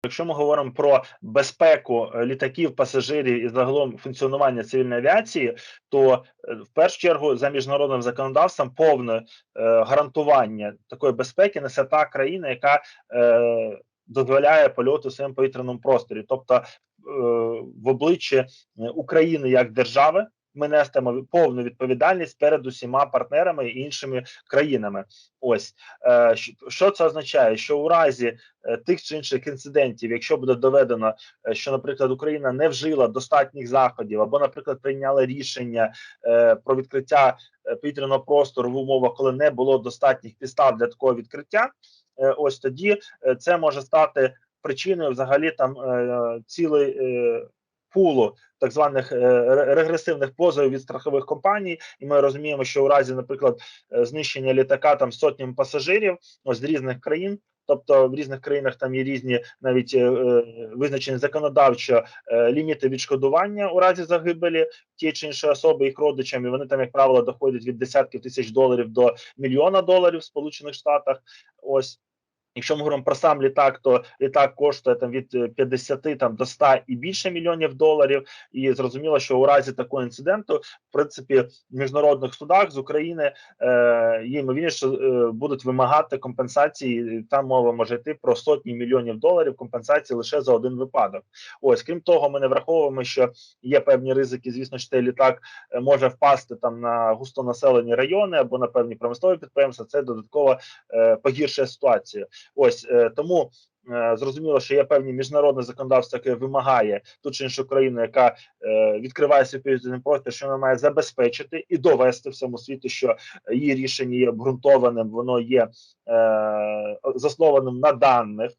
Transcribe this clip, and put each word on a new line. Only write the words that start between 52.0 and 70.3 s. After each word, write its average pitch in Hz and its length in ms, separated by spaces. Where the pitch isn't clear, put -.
І 139 60
ми 143 140
розуміємо, 139 440
що 135 200
у 139 40
разі, 135 260
наприклад, 127 440
е, 120 120
знищення 135 500
літака 135 420
там 120 160
сотнями 135 420
пасажирів, 175 600
ось, 123 140
з 127 60
різних 131 360
країн, 185 380
тобто 135 420
в 127 60
різних 135 260
країнах 139 360
там 131 180
є 131 80
різні 127 420
навіть, 127 340
е, 131 40
е, 123 460
визначені 135 440
законодавчо, 135 840
е, 117 260
ліміти 147 360
відшкодування 156 840
у 180 100
разі 180 240
загибелі 165 600
тієї 156 160
чи 156 140
іншої 147 260
особи, 143 340
їх 135 120
родичам, 131 480
і - 20
вони 131 180
там, 135 140
як 123 120
правило, 131 300
доходять 123 440
від 120 120
десятків 127 420
тисяч 123 300
доларів 123 380
до 120 260
мільйона 147 460
доларів 175 380
в - 40
Сполучених 147 500